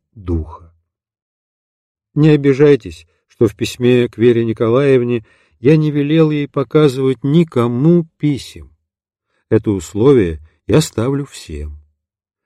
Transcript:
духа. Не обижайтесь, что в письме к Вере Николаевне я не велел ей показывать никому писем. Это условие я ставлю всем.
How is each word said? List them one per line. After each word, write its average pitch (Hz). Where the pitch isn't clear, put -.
духа. 85
Не 151
обижайтесь, 139
что 117
в -
письме 123
к -
Вере 117
Николаевне 120
я 139
не 151
велел 151
ей 147
показывать 135
никому 151
писем. 120
Это 110
условие 101
я 131
ставлю 139
всем. 73